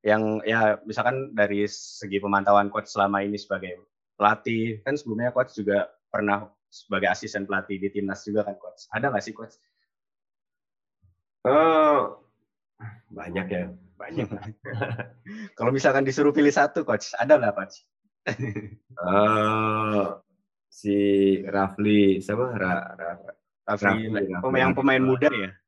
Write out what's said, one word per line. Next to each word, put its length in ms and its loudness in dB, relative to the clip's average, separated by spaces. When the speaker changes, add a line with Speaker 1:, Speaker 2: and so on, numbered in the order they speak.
Speaker 1:
Yang 220 2
ya 400 2
misalkan 480 -4
dari 340 2
segi 540 -6
pemantauan 500 4
Coach 160 -6
selama 320 0
ini 160 -4
sebagai 460 -10
pelatih, 640 0
kan 140 -4
sebelumnya 400 -4
Coach 240 -2
juga 320 0
pernah 380 -2
sebagai 400 -2
asisten 340 -4
pelatih 320 -6
di 140 -4
timnas 320 -6
juga 240 -2
kan, 100 -8
Coach. 380 -20
Ada 160 -2
nggak 160 -4
sih, 80 -12
Coach? 240 -20
Speaker 2:
Eh, 580 4
banyak 380 -10
ya, 160 -4
banyak 320 -8
lah. 160 -12
Speaker 1:
<laughs> 920 -10
Kalau 140 0
misalkan 320 2
disuruh 260 2
pilih 220 4
satu, 320 2
Coach, 340 -2
ada 180 6
nggak, 200 0
Coach? 200 -10
<laughs> 520 -8
Speaker 2:
Eh, 1000 2
si 280 -2
Rafli, 800 2
siapa? 320 -4
Ra-, 400 -4
Ra-, 240 -10
Speaker 1:
Rafli, 480 0
Speaker 2:
Rafli, 160 -2
Rafli 160 -6
Speaker 1:
pemain, 160 0
yang 160 2
pemain 240 2
Speaker 2:
Arema. 80 2
Speaker 1:
muda 220 2
ya? 200 -6